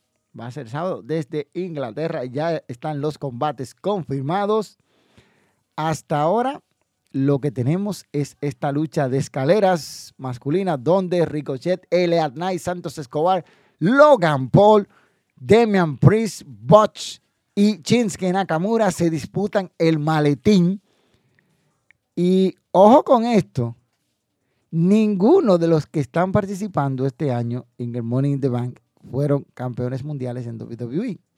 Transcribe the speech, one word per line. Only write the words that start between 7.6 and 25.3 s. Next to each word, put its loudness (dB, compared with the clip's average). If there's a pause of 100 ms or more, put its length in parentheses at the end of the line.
es -6
esta -6
lucha -2
de -2
escaleras -2
masculina -4
donde 0
Ricochet, -6
L 2
A 0
Knight, -6
Santos -8
Escobar, -2 (360)
Logan 4
Paul, 6 (480)
Damian 2
Priest, 2
Butch 2 (340)
y 2
Shinsuke 0
Nakamura 0
se -2
disputan -4
el 2
maletín. 2 (1300)
Y 2 (160)
ojo 8
con 2
esto, -2 (920)
ninguno 2